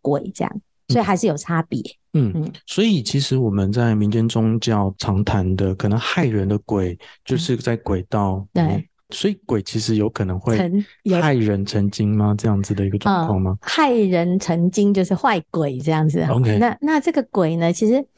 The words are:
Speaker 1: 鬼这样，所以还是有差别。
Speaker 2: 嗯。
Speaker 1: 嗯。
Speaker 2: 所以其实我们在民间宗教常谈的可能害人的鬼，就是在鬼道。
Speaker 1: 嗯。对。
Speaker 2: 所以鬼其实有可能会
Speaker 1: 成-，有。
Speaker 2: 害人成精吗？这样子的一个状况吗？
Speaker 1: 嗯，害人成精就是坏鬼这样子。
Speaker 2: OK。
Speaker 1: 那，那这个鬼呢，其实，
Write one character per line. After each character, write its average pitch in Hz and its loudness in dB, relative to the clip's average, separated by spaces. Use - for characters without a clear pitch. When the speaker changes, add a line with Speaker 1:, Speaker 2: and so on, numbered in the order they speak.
Speaker 1:
鬼 - -2
这 - -6
样， - -6
所 240 2
以 - -
还 190 0
是 214 0
有 151 0
差 165 -2
别。 131 -6
Speaker 2:
嗯。 120 2
Speaker 1:
嗯。 156 -4
Speaker 2:
所 - -2
以 202 2
其 139 -2
实 135 -2
我 123 2
们 98 0
在 117 2
民 104 2
间 113 2
宗 113 0
教 101 0
常 101 0
谈 95 0
的 95 0
可 101 -4
能 107 0
害 165 -2
人 107 0
的 104 0
鬼， 92 -2
就 131 -2
是 151 -2
在 117 -2
鬼 92 -4
道。 98 -2
Speaker 1:
嗯。 170 2
对。 - -2
Speaker 2:
所 - -2
以 202 -4
鬼 110 -2
其 - -6
实 113 0
有 104 0
可 - -4
能 92 -4
会 113 0
Speaker 1:
成-， 180 0
有。 180 2
Speaker 2:
害 151 4
人 104 0
成 101 -2
精 104 0
吗？ 104 2
这 113 -2
样 101 2
子 104 -4
的 101 -2
一 98 0
个 101 -2
状 180 0
况 95 0
吗？ 92 0
Speaker 1:
嗯， 101 -4
害 294 0
人 185 2
成 170 0
精 202 2
就 190 2
是 185 0
坏 214 0
鬼 143 -2
这 147 -2
样 156 2
子。 160 0
Speaker 2:
OK。 113 2
Speaker 1:
那， 233 2
那 302 2
这 302 0
个 294 0
鬼 165 0
呢， 170 2
其 220 -2
实， 262 2